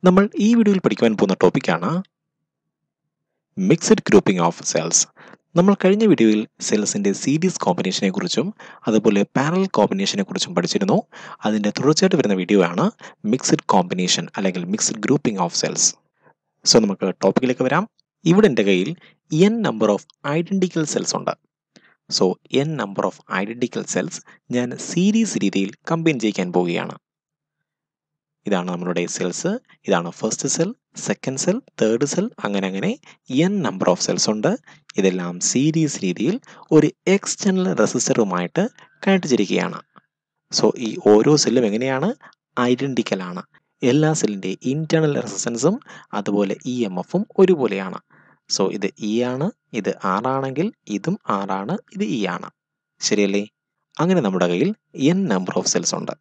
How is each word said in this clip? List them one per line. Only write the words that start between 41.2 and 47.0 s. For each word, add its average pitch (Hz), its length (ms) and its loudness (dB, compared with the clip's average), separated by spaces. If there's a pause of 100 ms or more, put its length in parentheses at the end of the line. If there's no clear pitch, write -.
സെല്ലും 120 260 0
എങ്ങനെയാണ്? 131 400 -2 (600)
ഐഡന്റിക്കൽ 123 500 -2 (100)
ആണ്. 90 120 -10 (500)
എല്ലാ 156 280 4
സെല്ലിൻ്റെ 95 320 -4 (220)
ഇന്റേണൽ 160 380 0 (100)
റെസിസ്റ്റൻസും 120 540 -2 (440)
അതുപോലെ 101 360 -2 (160)
ഇ 123 40 -4 (140)
എം 90 140 -8